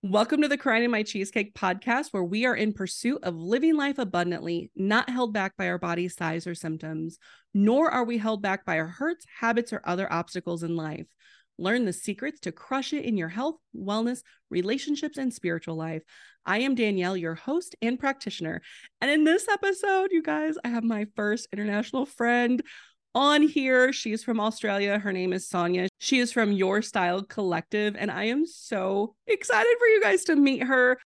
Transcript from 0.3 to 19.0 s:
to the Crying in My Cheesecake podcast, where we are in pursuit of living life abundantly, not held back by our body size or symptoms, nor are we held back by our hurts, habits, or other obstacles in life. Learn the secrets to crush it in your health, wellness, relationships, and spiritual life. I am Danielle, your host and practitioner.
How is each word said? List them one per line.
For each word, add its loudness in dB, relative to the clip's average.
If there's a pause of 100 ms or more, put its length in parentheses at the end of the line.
to 4
the 2
Crying 2
in 0
My 0
Cheesecake -4
podcast, -2
where -2
we -2
are 2
in 0
pursuit -4
of -4
living 2
life -2
abundantly, -2
not 2
held -2
back -4
by -4
our -2
body -2
size -4
or -6
symptoms, -8 (340)
nor 6
are 0
we -2
held -2
back -2
by 0
our -2
hurts, -6 (140)
habits, 0
or -6
other -2
obstacles -4
in -2
life. -6 (500)
Learn 0
the 0
secrets -6
to -6
crush -6
it -4
in 0
your -2
health, -4 (200)
wellness, -2 (280)
relationships, -2
and -2
spiritual -4
life. -6 (440)
I 0
am 0
Danielle, 0
your -4
host -6
and 0
practitioner. -4 (380)